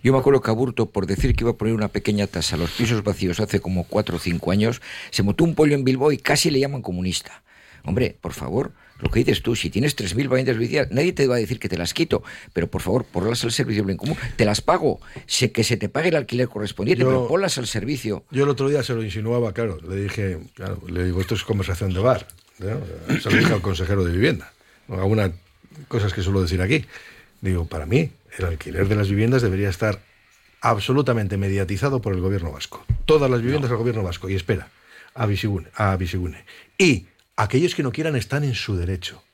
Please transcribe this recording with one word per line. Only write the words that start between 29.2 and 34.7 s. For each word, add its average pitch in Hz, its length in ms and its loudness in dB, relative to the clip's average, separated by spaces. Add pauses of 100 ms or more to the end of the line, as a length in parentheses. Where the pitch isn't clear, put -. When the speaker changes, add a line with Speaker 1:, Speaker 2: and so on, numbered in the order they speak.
Speaker 2:
debería 101 300 2
estar 104 320 -2 (580)
absolutamente 113 760 0
mediatizado 98 640 0
por 101 100 -2
el 92 80 0
gobierno 90 320 -2
vasco. - 320 -14 (220)
Todas 143 240 6
las 120 100 2
viviendas 131 300 0
Speaker 3:
No. 120 60 0
Speaker 2:
al - 20 -2
gobierno 113 240 0
vasco. 90 260 -6
Y 95 60 -2
espera, 92 340 -2 (460)